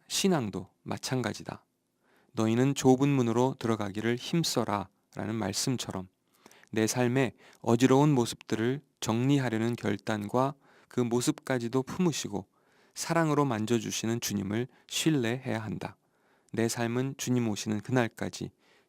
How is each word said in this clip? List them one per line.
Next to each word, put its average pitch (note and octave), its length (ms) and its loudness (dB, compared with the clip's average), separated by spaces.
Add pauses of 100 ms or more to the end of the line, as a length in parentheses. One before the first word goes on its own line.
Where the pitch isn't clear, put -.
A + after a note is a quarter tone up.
신앙도 A2+ 600 -2 (140)
마찬가지다. - 840 -6 (680)
"너희는 A#2 400 2
좁은 C3 340 4
문으로 B2+ 520 2
들어가기를 G#2+ 560 -2
힘써라"라는 G#2+ 1200 -4
말씀처럼 G2+ 720 -4 (640)
내 A2 160 2
삶의 B2 460 2 (280)
어지러운 C3 520 6
모습들을 A#2+ 680 0 (180)
정리하려는 A#2+ 760 0
결단과 A2 800 -2 (320)
그 - 140 -2
모습까지도 B2 840 0
품으시고 G2+ 640 -2 (480)
사랑으로 D#3 500 2
만져주시는 A2 760 -2
주님을 G2+ 460 -4 (200)
신뢰해야 B2+ 720 0
한다. - 380 -8 (540)
내 A2+ 160 0
삶은 A#2+ 500 -2
주님 B2 300 0
오시는 G#2 340 -4
그날까지 A2 680 -2 (400)